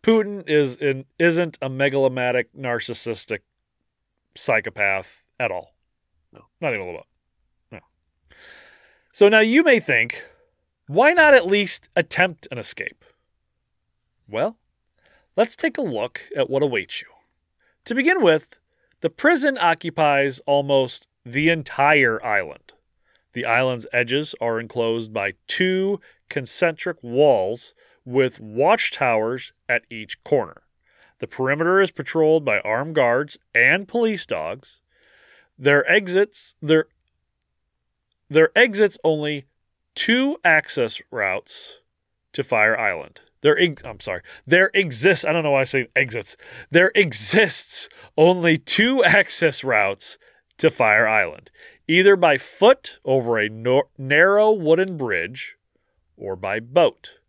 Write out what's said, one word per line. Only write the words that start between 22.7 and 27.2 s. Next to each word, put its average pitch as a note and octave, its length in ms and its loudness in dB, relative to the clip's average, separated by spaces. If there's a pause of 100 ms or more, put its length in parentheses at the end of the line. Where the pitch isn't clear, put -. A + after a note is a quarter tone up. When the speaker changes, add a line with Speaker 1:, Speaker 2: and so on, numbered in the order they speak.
Speaker 1:
The A#2+ 140 -8
island's A#2+ 460 -2
edges B2 480 -2
are A2+ 200 -4
enclosed A2+ 520 -6
by G2+ 200 -4 (140)
two F#3+ 540 -2 (280)
concentric D#3+ 720 -6
walls A#2+ 720 0 (300)